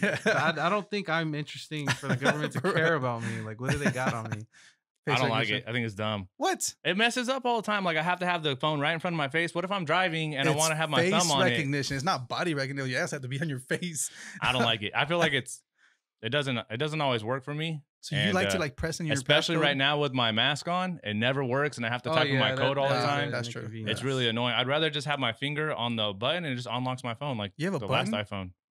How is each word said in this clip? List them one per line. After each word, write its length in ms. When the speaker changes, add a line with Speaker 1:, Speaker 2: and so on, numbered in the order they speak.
Speaker 1:
Yeah. 220
Speaker 2:
I, 340
I 120
don't 200
think 200
I'm 240
interesting 520
for 220
the 80
government 380
to 60
Speaker 1:
<laughs> 20
For 60
real. 80
Speaker 2:
care 180
about 280
me. 200
Like, 180
what 120
do 60
they 120
got 240
on 160
me? 80
Speaker 1:
<laughs> 80
Face 80
Speaker 3:
I 40
don't 100
like 120
Speaker 1:
recognition. 160
Speaker 3:
it. 40
I 40
think 120
it's 80
dumb. 340
Speaker 1:
What? 440
Speaker 3:
It 140
messes 320
up 160
all 160
the 60
time. 180
Like, 140
I 40
have 180
to 60
have 160
the 140
phone 240
right 140
in 60
front 140
of 40
my 100
face. 260
What 120
if 40
I'm 140
driving 500
and 140
I 40
Speaker 1:
It's 60
Speaker 3:
wanna 180
have 120
my 140
Speaker 1:
face 100
Speaker 3:
thumb 180
on 160
it? 40
Speaker 1:
recognition. 460
It's 80
not 240
body 260
recognition. 360
Your 120
ass 80
have 120
to 60
be 120
on 100
your 100
face. 500
Speaker 3:
I 120
don't 100
Speaker 1:
<laughs> 20
Speaker 3:
like 180
it. 140
I 80
feel 140
like 160
it's, 280
it 80
doesn't, 260
it 80
doesn't 240
always 200
work 220
for 100
me. 280
Speaker 1:
So 160
you 60
Speaker 3:
And, 120
Speaker 1:
like 160
to, 60
Speaker 3:
uh, 40
Speaker 1:
like, 160
press 240
in 60
your 80
Speaker 3:
especially 420
Speaker 1:
passcode? 60
Speaker 3:
right 140
now 240
with 140
my 180
mask 360
on, 360
it 100
never 300
works, 320
and 80
I 40
have 140
to 80
Speaker 2:
Oh, 40
Speaker 3:
type 140
in 60
Speaker 2:
yeah, 60
Speaker 3:
my 140
Speaker 2:
that, 40
Speaker 3:
code 200
all 100
the 60
Speaker 1:
Yeah, 120
Speaker 3:
time. 260
Speaker 1:
that's 160
true. 140
Speaker 2:
inconvenience. 360
Speaker 3:
It's 60
really 240
annoying. 260
I'd 140
rather 220
just 180
have 100
my 140
finger 420
on 220
the 160
button 320
and 80
it 40
just 140
unlocks 320
my 120
phone, 220
like 200
Speaker 1:
You 100
have 80
a 60
Speaker 3:
the 60
last 260
Speaker 1:
button? 140
Speaker 3:
iPhone, 240